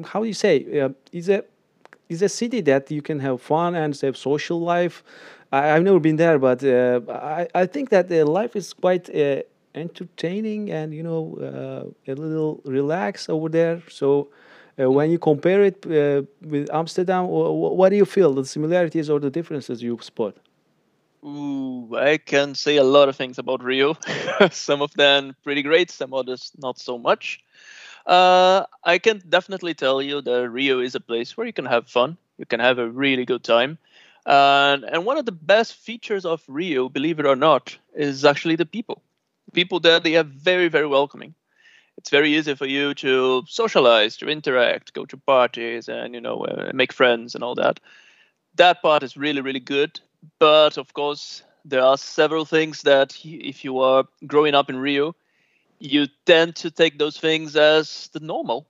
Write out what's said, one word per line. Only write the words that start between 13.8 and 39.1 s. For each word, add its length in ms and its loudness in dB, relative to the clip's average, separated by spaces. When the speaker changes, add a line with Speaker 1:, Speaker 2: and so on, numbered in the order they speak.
Speaker 1:
So, 420 0
uh, 120 2
when 200 2
you 80 0
compare 460 2
it, 220 -2
uh, 360 0
with 300 -6
Amsterdam, 540 -2
wh-, 300 0
wh-, 200 -2
what 140 6
do 60 2
you 80 6
feel, 300 2
the 100 -2
similarities 640 -2
or 100 0
the 120 -4
differences 520 -8
you 200 -6
spot? 340 -8
Speaker 2:
Ooh, 720 -10
I 220 0
can 360 -2
say 220 -2
a 80 4
lot 240 6
of 80 -6
things 220 -10
about 240 -6
Rio. 340 0
<laughs> 280 2
Some 320 -4
of 120 -6
them 480 2
pretty 200 -2
great, 280 2
some 240 -10
others 440 -8
not 200 -8
so 200 -10
much. 420 -4
Uh, 580 6
I 140 2
can 300 0
definitely 460 -2
tell 280 0
you 180 -6
that 300 -2
Rio 300 0
is 140 -4
a 60 -6
place 360 -6
where 100 -6
you 60 -12
can 120 -8
have 240 -2
fun, 280 -2
you 80 -14
can 140 -4
have 180 2
a 100 -2
really 360 -2
good 180 -4
time. 360 0
And, 580 4
and 200 -4
one 120 -2
of 80 -4
the 80 -6
best 420 0
features 500 -10
of 240 -4
Rio, 400 -4
believe 300 -4
it 80 0
or 100 4
not, 400 2
is 300 -6
actually 320 2
the 100 -2
people. 360 -12